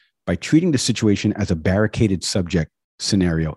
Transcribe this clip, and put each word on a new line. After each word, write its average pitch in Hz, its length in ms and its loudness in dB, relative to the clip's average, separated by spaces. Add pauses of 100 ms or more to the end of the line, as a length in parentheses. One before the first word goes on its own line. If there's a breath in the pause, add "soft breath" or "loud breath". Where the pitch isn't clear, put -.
(260 soft breath)
by 90 100 -2
treating 160 360 2
the 139 60 2
situation 107 560 0
as 101 160 -4
a 82 60 0
barricaded 98 640 0
subject 87 480 -2 (300)
scenario 82 580 0